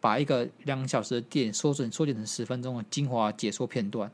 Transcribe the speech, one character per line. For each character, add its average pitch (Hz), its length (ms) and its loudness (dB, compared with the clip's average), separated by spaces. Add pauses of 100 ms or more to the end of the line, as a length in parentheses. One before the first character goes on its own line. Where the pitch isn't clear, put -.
把 110 180 4
一 147 80 4
个 123 200 2 (180)
两 139 140 0
个 131 80 -2
小 127 160 2
时 127 120 -4
的 120 80 0
电 127 240 0
影 104 60 -2
缩 147 200 2
减， 135 180 0
缩 160 140 0
减 143 100 0
成 107 120 -4
十 117 180 -4
分 123 180 -4
钟 127 140 -4
的 113 140 -4
精 143 180 0
华 113 240 2
解 107 180 0
说 123 160 -2
片 110 240 0
段。 107 240 -4